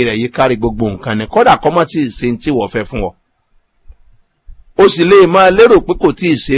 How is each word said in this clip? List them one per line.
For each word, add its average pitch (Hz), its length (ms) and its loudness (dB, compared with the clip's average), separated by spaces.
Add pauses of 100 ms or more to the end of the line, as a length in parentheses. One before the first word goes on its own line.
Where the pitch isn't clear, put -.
rẹ̀ 110 120 -4
yìí 120 140 -4
kárí 131 260 -2
gbogbo 113 320 -4
nǹkan 107 300 -8
ni, 110 80 -6
kódà 220 300 2
kó - 140 -2
má 165 140 -2
tíì 151 260 -4
ṣe - 160 -8 (100)
tí 151 140 -6
wọ́n 110 180 -2
fẹ́ 110 160 -6
fún 110 180 -8
ọ. 90 80 -6 (1600)
O 190 140 4
sì 165 160 0
lè 190 220 6
máa 185 240 4
lérò 214 300 4
pé - 140 -8
kò - 180 -2
tíì 170 240 -2
ṣe 135 220 -4